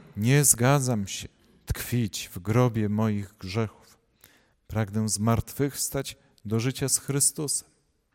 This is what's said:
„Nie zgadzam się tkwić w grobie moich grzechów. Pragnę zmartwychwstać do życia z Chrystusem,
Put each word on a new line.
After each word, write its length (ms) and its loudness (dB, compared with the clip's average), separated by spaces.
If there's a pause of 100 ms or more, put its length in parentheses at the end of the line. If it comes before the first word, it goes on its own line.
(160)
„Nie 280 4
zgadzam 600 4
się 220 -10 (380)
tkwić 680 -2
w 40 -10
grobie 500 2
moich 500 0
grzechów. 600 -6 (680)
Pragnę 420 -2
zmartwychwstać 1080 -2 (280)
do 160 0
życia 280 -2
z 100 0
Chrystusem, 680 -2 (460)